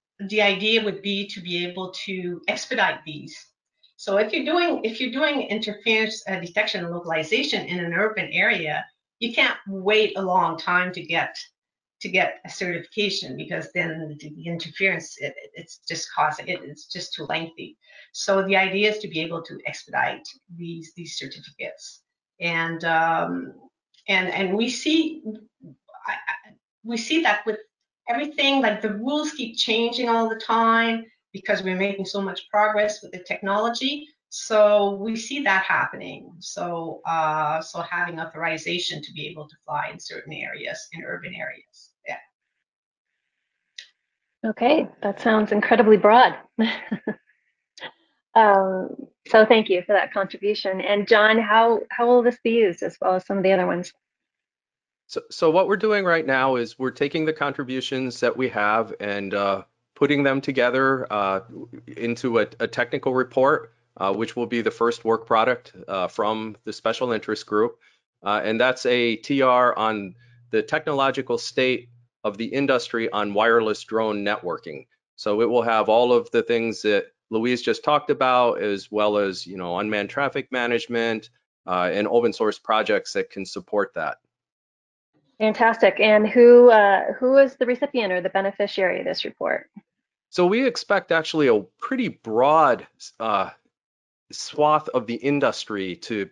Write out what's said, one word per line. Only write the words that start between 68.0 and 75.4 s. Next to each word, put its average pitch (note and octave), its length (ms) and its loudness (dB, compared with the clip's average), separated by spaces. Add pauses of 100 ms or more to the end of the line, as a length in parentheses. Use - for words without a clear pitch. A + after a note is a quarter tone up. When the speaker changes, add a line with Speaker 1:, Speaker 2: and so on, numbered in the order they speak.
Speaker 3:
Uh, G2+ 220 0
and A2 160 0
that's B2+ 260 2
a A#2+ 300 2
T C#3 260 -2
R B2 340 4
on G#2 380 -2 (360)
the A2 120 2
technological C3+ 760 -2
state B2+ 500 -2 (340)
of G#2 160 -4
the A2+ 80 -6
industry B2+ 640 -2
on G#2 240 -2
wireless A2 480 2
drone G#2+ 420 -2
networking. E2 640 -6 (300)
So G#2+ 240 -2